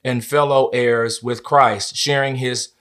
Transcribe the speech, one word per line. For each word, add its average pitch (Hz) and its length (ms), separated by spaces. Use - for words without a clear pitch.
and 123 220
fellow 143 460
heirs 117 520
with 117 220
Christ, 117 500
sharing 139 420
his 123 340